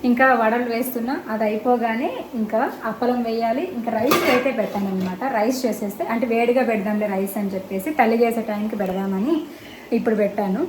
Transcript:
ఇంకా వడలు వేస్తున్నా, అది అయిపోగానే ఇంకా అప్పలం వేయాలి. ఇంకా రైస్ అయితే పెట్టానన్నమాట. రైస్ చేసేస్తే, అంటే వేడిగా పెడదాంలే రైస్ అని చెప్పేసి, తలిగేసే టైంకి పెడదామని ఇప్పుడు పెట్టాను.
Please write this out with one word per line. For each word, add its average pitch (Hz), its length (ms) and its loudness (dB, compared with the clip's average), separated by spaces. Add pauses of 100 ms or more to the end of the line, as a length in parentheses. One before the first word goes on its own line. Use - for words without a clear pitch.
ఇంకా 254 180 6 (140)
వడలు 240 340 2
వేస్తున్నా, 247 400 -2 (160)
అది 220 180 0
అయిపోగానే 233 640 0 (300)
ఇంకా 220 200 0 (280)
అప్పలం 240 300 0 (100)
వేయాలి. 226 340 0 (140)
ఇంకా 226 200 -4
రైస్ 320 260 2 (120)
అయితే 254 240 2
పెట్టానన్నమాట. 190 640 -2 (160)
రైస్ 247 260 0
చేసేస్తే, 214 380 -4 (100)
అంటే 240 120 0 (100)
వేడిగా 240 340 4
పెడదాంలే 208 460 0
రైస్ 196 260 -2
అని 196 140 -2
చెప్పేసి, 190 340 -4 (100)
తలిగేసే 226 520 4
టైంకి 208 320 -4
పెడదామని 196 520 0 (600)
ఇప్పుడు 220 260 2
పెట్టాను. 202 460 0